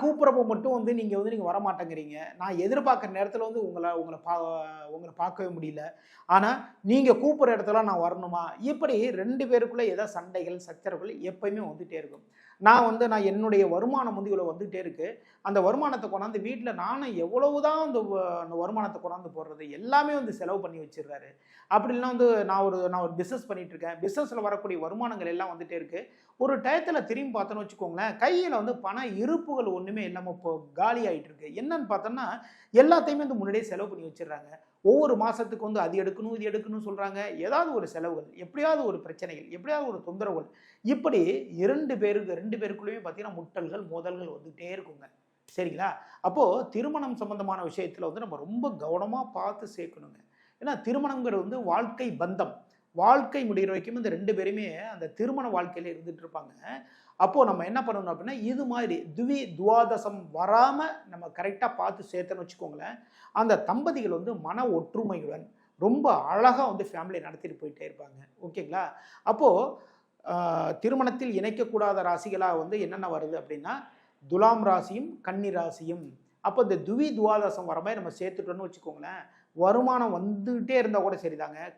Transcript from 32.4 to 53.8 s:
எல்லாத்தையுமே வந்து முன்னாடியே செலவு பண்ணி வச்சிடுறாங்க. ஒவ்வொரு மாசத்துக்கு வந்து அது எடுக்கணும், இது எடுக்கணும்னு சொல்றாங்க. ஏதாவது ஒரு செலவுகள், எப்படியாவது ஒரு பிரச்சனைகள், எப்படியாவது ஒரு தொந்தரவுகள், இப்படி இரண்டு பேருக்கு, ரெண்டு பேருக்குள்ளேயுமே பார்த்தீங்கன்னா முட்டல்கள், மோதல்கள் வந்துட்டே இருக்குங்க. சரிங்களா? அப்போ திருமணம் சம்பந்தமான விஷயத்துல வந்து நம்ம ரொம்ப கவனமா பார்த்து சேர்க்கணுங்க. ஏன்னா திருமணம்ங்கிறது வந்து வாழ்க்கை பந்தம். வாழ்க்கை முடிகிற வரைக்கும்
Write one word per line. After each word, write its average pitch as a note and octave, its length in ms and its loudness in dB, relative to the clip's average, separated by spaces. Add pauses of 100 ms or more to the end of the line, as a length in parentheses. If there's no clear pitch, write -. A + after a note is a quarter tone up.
எல்லாத்தையுமே D4 500 8
வந்து B3+ 160 -2
முன்னாடியே G3+ 320 -2
செலவு G3 180 -6
பண்ணி E3 180 -12
வச்சிடுறாங்க. D3 420 -12 (340)
ஒவ்வொரு C4+ 320 8
மாசத்துக்கு A3 500 -2
வந்து G#3+ 180 -2
அது E3+ 180 -2
எடுக்கணும், G#3+ 340 -4
இது G#3+ 140 -4
எடுக்கணும்னு G#3+ 380 -6
சொல்றாங்க. G3 320 -6 (240)
ஏதாவது D4+ 340 2
ஒரு F3+ 160 -4
செலவுகள், D#3+ 320 -6 (180)
எப்படியாவது D4 440 0
ஒரு E3+ 160 -4
பிரச்சனைகள், E3 420 -12 (100)
எப்படியாவது C#4 360 -4
ஒரு F#3+ 160 -8
தொந்தரவுகள், G3 400 -4 (360)
இப்படி B3 360 2 (420)
இரண்டு C4+ 400 2
பேருக்கு, G3+ 380 -2
ரெண்டு A3 200 -6
பேருக்குள்ளேயுமே G#3 440 -8
பார்த்தீங்கன்னா F3+ 340 -10
முட்டல்கள், E3+ 540 -8
மோதல்கள் E3+ 420 -8
வந்துட்டே D3+ 400 -18
இருக்குங்க. D3 340 -18 (460)
சரிங்களா? F3+ 340 -2 (320)
அப்போ F#3+ 240 4 (300)
திருமணம் C#4 480 -4
சம்பந்தமான G3 480 -6
விஷயத்துல F3 380 -6
வந்து G3 160 -8
நம்ம E3+ 220 -10
ரொம்ப A#3+ 220 -2 (160)
கவனமா G#3 380 -2 (160)
பார்த்து G#3 280 -6 (100)
சேர்க்கணுங்க. D3 440 -14 (420)
ஏன்னா C#4+ 120 -2 (120)
திருமணம்ங்கிறது B3 580 0
வந்து A3 140 -6 (120)
வாழ்க்கை A3+ 400 -2 (100)
பந்தம். F3+ 340 -2 (420)
வாழ்க்கை B3 480 6
முடிகிற F#3+ 280 0
வரைக்கும் G3 280 -6